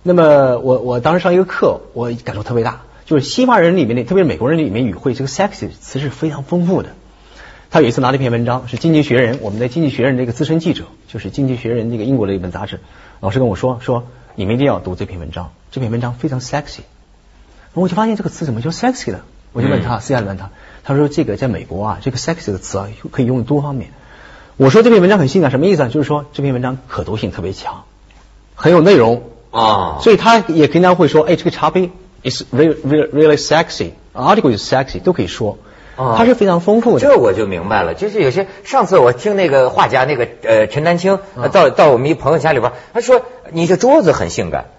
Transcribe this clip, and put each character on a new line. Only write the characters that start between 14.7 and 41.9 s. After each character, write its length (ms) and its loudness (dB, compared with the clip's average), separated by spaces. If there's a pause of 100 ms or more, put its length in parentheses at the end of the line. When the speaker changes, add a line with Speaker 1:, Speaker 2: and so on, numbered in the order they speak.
Speaker 1:
读 160 -10
这 100 -8
篇 140 -14
文 120 -12
章， 200 -12 (180)
这 120 -10
篇 100 -6
文 80 -4
章 140 -6
非 160 -8
常 100 -6
sexy。” 400 -10 (880)
然 60 -20
后 80 0
我 60 0
就 60 -6
发 120 0
现 80 -2
这 80 -8
个 60 -6
词 160 -10
怎 80 -4
么 80 -6
叫 80 -4
sexy 420 -4
了， 140 -12 (260)
我 100 -6
就 60 0
问 160 0
他， 140 -4
Speaker 2:
嗯。 40 -10
Speaker 1:
私 120 -4
下 80 0
里 40 -6
问 120 -8
他， 120 -14 (360)
他 100 -2
说 140 2
：“这 160 -2
个 100 -4
在 140 -4
美 160 -6
国 200 -8
啊， 160 -6
这 80 -4
个 80 -8
sexy 360 -6
的 40 -6
词 200 -10
啊， 100 -6 (240)
可 100 -4
以 40 2
用 180 -2
多 180 -2
方 140 -8
面。” 160 -10 (640)
我 140 4
说 120 6
：“这 80 6
篇 120 6
文 80 4
章 100 4
很 80 2
性 140 0
感， 100 2
什 80 -2
么 60 0
意 100 4
思 80 0
啊？” 80 -2
就 100 0
是 60 -2
说 240 -4
这 100 -8
篇 120 -2
文 100 -4
章 140 -6 (100)
可 160 -8
读 140 -6
性 140 -6
特 100 -10
别 100 -6
强， 320 -12 (720)
很 160 2
有 100 6
内 140 6
容。 280 4 (280)
Speaker 2:
啊。 500 0
Speaker 1:
所 100 4
以 60 6
他 220 4
也 280 2
经 140 0
常 140 4
会 120 2
说 220 4
，“哎， 60 4
这 80 -12
个 80 0
茶 180 -2
杯 220 -2 (320)
is 280 -8
really, 320 2
really, 280 0
really 260 4
sexy，article 1200 0
is 160 -4
sexy，” 260 -2
都 140 0
可 80 -2
以 60 -4
说。 320 -8 (360)
Speaker 2:
啊。 220 -2
Speaker 1:
它 80 4
是 80 4
非 120 2
常 160 2
丰 180 2
富 180 2
的。 20 0
Speaker 2:
这 180 6
我 160 2
就 120 -2
明 220 -8
白 140 0
了， 120 -2
就 140 -6
是 140 -2
有 80 2
些， 180 -2 (160)
上 220 0
次 140 4
我 120 6
听 240 -4
那 140 2
个 200 4
画 200 2
家， 160 2
那 100 -2
个， 120 -2 (160)
呃， 240 4
陈 160 -4
丹 140 2
青， 220 0 (160)
Speaker 1:
嗯。 80 -6
Speaker 2:
呃， 60 -2
到， 220 6
到 180 6
我 80 6